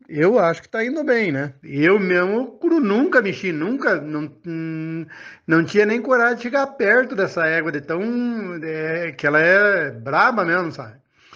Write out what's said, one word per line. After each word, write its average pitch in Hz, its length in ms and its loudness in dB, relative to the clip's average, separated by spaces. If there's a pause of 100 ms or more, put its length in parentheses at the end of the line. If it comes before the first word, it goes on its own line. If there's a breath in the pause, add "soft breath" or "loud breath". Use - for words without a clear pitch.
eu 180 320 4
acho 165 220 0
que - 80 -20
tá 226 140 -4
indo 285 200 -4
bem, 226 280 0
né? 135 220 -4 (100)
Eu 156 360 2
mesmo 190 580 0
cru, 330 220 0
nunca 254 420 2
mexi, 190 300 -2
nunca, 185 500 -2
não, 151 300 -8 (140)
hum, 160 600 -8 (400 loud breath)
não 165 180 4
tinha 208 220 2
nem 233 160 0
coragem 240 360 2
de 233 60 -12
chegar 269 240 0
perto 247 480 2
dessa 175 300 -2
égua, 160 260 0
de 147 100 -4
tão, 160 200 -6 (600)
é, 160 480 -6
que - 160 -2
ela 151 120 4
é 180 520 4
braba 170 540 0
mesmo, 170 260 0
sabe? 117 240 -14 (400 soft breath)